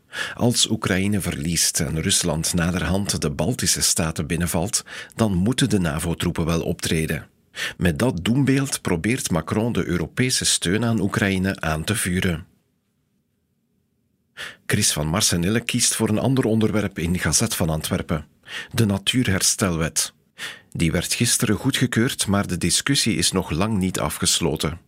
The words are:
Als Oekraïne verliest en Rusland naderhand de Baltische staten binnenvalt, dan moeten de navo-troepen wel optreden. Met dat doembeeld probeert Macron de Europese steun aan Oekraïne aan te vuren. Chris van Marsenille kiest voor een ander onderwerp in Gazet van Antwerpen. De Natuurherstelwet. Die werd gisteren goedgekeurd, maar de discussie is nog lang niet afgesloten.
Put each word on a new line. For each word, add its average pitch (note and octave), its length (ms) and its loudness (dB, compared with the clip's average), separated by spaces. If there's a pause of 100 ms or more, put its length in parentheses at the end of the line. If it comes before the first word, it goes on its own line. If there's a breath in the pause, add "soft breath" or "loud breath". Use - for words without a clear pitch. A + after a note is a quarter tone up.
(340 loud breath)
Als - 360 2
Oekraïne G2+ 500 0
verliest E2 600 0
en D#2 220 -2
Rusland E2 520 0
naderhand F2 640 0
de D2+ 100 0
Baltische D#2 520 0
staten D#2+ 440 0
binnenvalt, F2 580 -2 (300 loud breath)
dan G#2+ 200 2
moeten A2+ 340 2
de G#2 100 4
navo-troepen E2 640 0
wel E2 180 0
optreden. D#2+ 640 -2 (480 loud breath)
Met E2+ 220 2
dat G#2+ 260 0
doembeeld C3+ 560 2
probeert G#2 500 -2
Macron G#2 420 0
de F2+ 120 0
Europese F2 600 0
steun G2+ 400 2
aan A2+ 160 2
Oekraïne F#2+ 600 0
aan D#2 240 -2
te G#2 100 -2
vuren. F2+ 520 0 (2250 loud breath)
Chris G#2 260 2
van D2+ 140 -2
Marsenille F#2+ 540 0
kiest - 340 0
voor A2 140 2
een G#2+ 100 2
ander B2+ 260 2
onderwerp G#2+ 540 2
in E2+ 200 0
Gazet - 360 0
van E2+ 140 0
Antwerpen. D#2 580 -2 (460 loud breath)
De A2+ 140 2
Natuurherstelwet. G2 1300 0 (600 loud breath)
Die D#2+ 200 2
werd E2+ 220 -2
gisteren A#2 420 2
goedgekeurd, - 720 0
maar G2 200 0
de F2+ 120 -4
discussie G#2 580 0
is E2 160 0
nog F#2 180 -2
lang G2+ 280 0
niet F2+ 220 0
afgesloten. D#2+ 880 -2